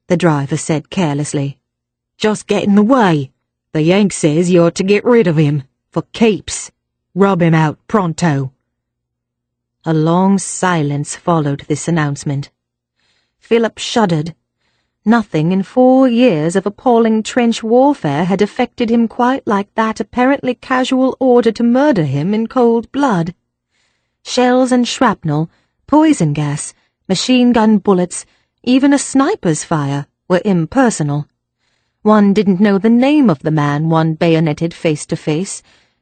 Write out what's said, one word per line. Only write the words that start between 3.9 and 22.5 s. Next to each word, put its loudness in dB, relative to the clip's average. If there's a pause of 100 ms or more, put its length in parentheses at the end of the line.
says 0
you're 4
to -4
get 0
rid 2
of 0
him, 0 (260)
for -6 (100)
keeps. -2 (440)
Rub 0
him 4
out 0 (100)
pronto. -2 (1300)
A -2
long 2
silence -4
followed -2
this -6
announcement. -4 (880)
Philip -2
shuddered. -2 (680)
Nothing 0
in 0
four 4
years 2
of -2
appalling 0
trench -2
warfare 0
had 0
affected -2
him 2
quite -2
like -4
that -4
apparently -2
casual -2
order 2
to -6
murder 2
him -4
in -2
cold 0